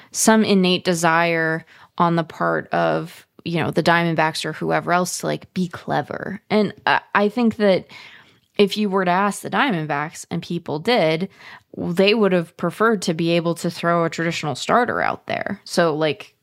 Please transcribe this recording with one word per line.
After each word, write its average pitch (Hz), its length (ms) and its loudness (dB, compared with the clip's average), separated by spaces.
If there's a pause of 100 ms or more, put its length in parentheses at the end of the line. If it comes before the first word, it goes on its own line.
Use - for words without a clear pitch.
(120)
some 220 320 4
innate 180 400 2
desire 165 800 0 (320)
on 170 180 2
the 165 80 2
part 165 500 -4
of, 165 520 -2 (200)
you 170 140 -4
know, 143 120 -2
the 165 120 0
Diamondbacks 165 640 0
or 156 80 -6
whoever 160 400 -2
else 175 260 0
to, - 60 -6
like, 151 280 -6
be 185 140 -2
clever. - 840 -8
And 208 240 0 (120)
I, 139 160 2 (140)
I 208 140 2
think 226 260 0
that 196 320 2 (680)
if 202 200 4
you 208 120 0
were 185 160 0
to 180 60 4
ask 196 300 0
the - 80 -10
Diamondbacks, 160 800 -2
and 170 140 -6
people 170 360 -6
did, 175 500 0 (480)
they 180 360 2
would 202 200 4
have 170 240 0
preferred 202 460 0
to 175 100 0
be 165 180 0
able 170 240 2
to 175 160 -4
throw 170 320 0
a 165 60 0
traditional 160 460 -4
starter 202 460 0
out - 260 -2
there. - 360 -6
So, 165 320 0
like, 151 480 -2